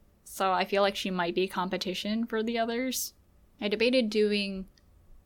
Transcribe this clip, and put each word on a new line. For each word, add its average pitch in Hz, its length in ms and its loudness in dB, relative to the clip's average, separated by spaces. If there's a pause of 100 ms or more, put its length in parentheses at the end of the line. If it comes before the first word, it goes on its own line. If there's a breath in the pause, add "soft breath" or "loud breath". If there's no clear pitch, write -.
(260)
So 190 260 0
I 185 140 2
feel 196 160 2
like 196 140 4
she 196 160 -4
might 175 240 -2
be 185 120 2
competition 190 760 -2
for 220 180 -2
the 233 160 -2
others. 240 540 -2 (460)
I 208 80 -2
debated 226 420 4
doing 202 580 0 (580)